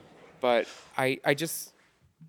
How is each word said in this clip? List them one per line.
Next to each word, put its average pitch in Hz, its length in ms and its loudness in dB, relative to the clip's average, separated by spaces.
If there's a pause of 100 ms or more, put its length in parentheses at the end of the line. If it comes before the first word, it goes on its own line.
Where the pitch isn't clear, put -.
(420)
But 120 260 4 (300)
I, 135 260 0
I 147 100 4
just, 156 400 -8 (560)